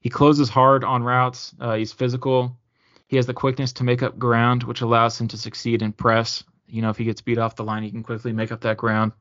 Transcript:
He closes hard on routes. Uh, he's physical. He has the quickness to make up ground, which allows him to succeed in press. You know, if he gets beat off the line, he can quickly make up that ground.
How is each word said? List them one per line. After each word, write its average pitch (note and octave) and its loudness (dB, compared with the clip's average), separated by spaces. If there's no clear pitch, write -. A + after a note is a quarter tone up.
He A#2+ -4
closes C#3+ 4
hard C3 4
on B2 -2
routes. B2+ -2
Uh, A#2 -4
he's A2 -4
physical. B2+ -2
He C3+ 0
has B2+ 2
the B2 -6
quickness C3 -2
to - -4
make B2 2
up - -4
ground, A#2+ 2
which A#2+ -8
allows A#2 2
him A#2 -4
to A2+ -10
succeed A2+ -4
in G#2+ -2
press. A2+ 0
You A2+ -6
know, A2 0
if G#2+ -4
he A#2 -4
gets A2+ -4
beat A#2 0
off A2+ -2
the A2 -8
line, G#2+ -6
he G#2+ -8
can A2 -10
quickly A2+ -6
make A2 -4
up A2+ -10
that A2 -2
ground. A2 0